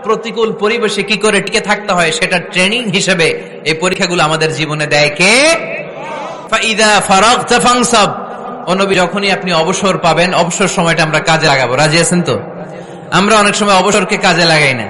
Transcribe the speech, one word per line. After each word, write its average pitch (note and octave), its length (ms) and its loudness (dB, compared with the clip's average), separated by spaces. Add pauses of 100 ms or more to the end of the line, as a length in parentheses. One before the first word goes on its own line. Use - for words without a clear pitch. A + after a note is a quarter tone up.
প্রতিকূল A3 500 -2
পরিবেশে G#3+ 500 -2
কি G#3 140 -2
করে G3+ 240 2
টিকে - 180 -2
থাকতে G3+ 340 -2
হয়, E3+ 180 2
সেটা F3+ 280 0
ট্রেনিং G3 440 -2
হিসেবে F3+ 420 0 (400)
এই D#3+ 80 0
পরীক্ষাগুলো F3 500 -2
আমাদের D#3 300 0
জীবনে D3+ 340 -4
দেয় D3 220 2
কে? B3+ 460 2 (960)
فَإِذَا G#3+ 580 2
فَرَغْتَ A3 560 4
فَانْصَبْ। A#3 440 2 (580)
ও E3+ 60 0
নবী, G3 220 0
যখনই F#3 360 0
আপনি F3+ 220 -2
অবসর F3+ 440 0
পাবেন, E3+ 360 2
অবসর E3+ 340 0
সময়টা E3 360 0
আমরা D#3 160 0
কাজে D#3 280 0
লাগাবো। C3 280 2
রাজি D#3 240 2
আছেন F3 220 2
তো? B2 180 -2 (720)
আমরা G#3 280 4
অনেক G3+ 160 2
সময় G3+ 180 2
অবসরকে F#3+ 440 2
কাজে F3 280 2
লাগাই D3+ 280 2
না A#2 160 -6